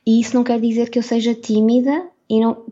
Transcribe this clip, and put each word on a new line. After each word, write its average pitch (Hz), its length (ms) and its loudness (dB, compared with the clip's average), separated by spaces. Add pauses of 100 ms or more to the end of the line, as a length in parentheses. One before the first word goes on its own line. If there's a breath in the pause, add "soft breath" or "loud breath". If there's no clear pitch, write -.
e 226 140 4
isso 226 120 -4
não 247 120 2
quer 240 160 0
dizer 233 280 0
que 233 80 -12
eu 240 60 2
seja 233 320 -2
tímida, 240 720 0 (220)
e 220 100 0
não, 226 160 2 (180)